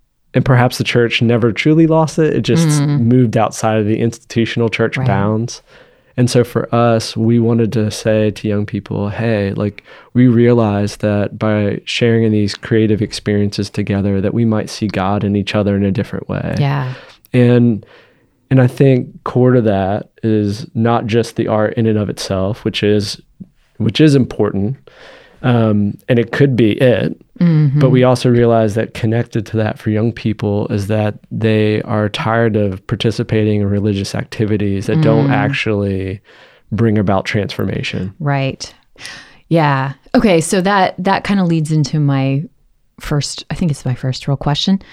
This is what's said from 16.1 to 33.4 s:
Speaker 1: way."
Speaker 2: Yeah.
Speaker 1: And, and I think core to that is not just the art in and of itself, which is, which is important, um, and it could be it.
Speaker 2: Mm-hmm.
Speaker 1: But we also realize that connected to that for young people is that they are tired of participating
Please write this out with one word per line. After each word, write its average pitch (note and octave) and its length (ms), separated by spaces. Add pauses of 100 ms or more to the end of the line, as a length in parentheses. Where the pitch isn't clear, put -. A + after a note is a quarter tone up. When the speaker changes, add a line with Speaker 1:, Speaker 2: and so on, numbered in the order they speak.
Speaker 1:
way." F#2+ 300
Speaker 2:
Yeah. C#3 340 (400)
Speaker 1:
And, A#2+ 540 (640)
and C3 100
I B2 60
think B2+ 580
core B2+ 280
to B2 100
that G2 480 (120)
is G#2+ 520
not A#2 320
just A2 300
the A#2 120
art G#2+ 260
in A2+ 120
and A2 120
of G2+ 120
itself, F#2+ 560
which - 160
is, G#2 400 (560)
which G2+ 220
is D3+ 140
important, A2 600 (680)
um, A2 540 (120)
and A#2+ 100
it A#2 140
could C#3 220
be A2 180
it. - 460 (200)
Speaker 2:
Mm-hmm. D#3 400
Speaker 1:
But C#3 100
we B2+ 160
also B2+ 240
realize A#2 460
that A2 180
connected A#2 540
to - 100
that A2 220
for - 100
young A2 240
people G#2 560
is G2+ 200
that G#2+ 260 (160)
they G#2+ 520
are G#2+ 280
tired A2+ 440
of G2+ 320
participating G#2+ 760